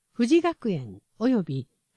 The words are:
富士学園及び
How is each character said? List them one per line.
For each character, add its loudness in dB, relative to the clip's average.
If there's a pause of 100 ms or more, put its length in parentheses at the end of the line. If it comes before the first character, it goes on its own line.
(160)
富 0
士 6
学 -2
園 -6 (180)
及 2
び -6 (280)